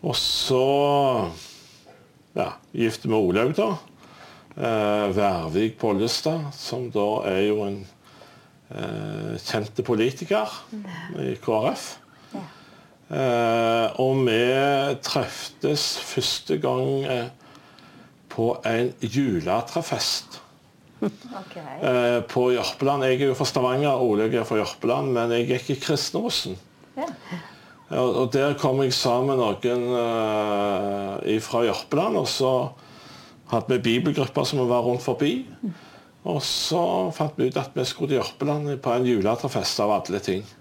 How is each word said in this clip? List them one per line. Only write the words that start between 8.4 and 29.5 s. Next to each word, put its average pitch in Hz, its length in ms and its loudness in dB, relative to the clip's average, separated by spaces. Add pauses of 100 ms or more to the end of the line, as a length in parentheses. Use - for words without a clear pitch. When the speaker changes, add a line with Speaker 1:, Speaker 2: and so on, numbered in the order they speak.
Speaker 1:
eh, 104 680 -8
kjente - 440 -4
politiker 135 680 0 (680)
i 131 240 -4
K 117 140 -2
R 113 160 2
F. - 280 -10 (360)
Speaker 2:
Ja. 196 60 -8 (680)
Speaker 1:
Eh, 117 920 2
og 131 260 4
vi 135 760 2
treftes - 1000 -2
første - 600 -2
gang, 135 460 0
eh, 123 240 -2 (1000)
på 117 360 0
en 117 360 0
juletrefest. 117 1400 -2 (640)
Speaker 2:
Ok. 208 540 -8
Speaker 1:
Eh, 123 640 0
på 123 320 2
Jørpeland. 139 520 0
Jeg 131 160 4
er 139 60 4
jo 131 80 2
fra 135 100 -2
Stavanger, 131 540 2
Olaug 110 360 2
er 117 100 2
fra 110 120 -2
Jørpeland, 127 560 0
men 117 180 0
jeg 120 180 2
gikk 127 220 -2
i 135 100 -2
Kristenåsen. 165 760 -2 (400)
Speaker 2:
Ja. 294 100 -6 (840)
Speaker 1:
Og, 127 260 2
og 123 160 0
der 139 220 2
kom 135 280 2
jeg 127 100 2
sammen 127 340 2
med 135 120 2
noen, 120 440 0 (100)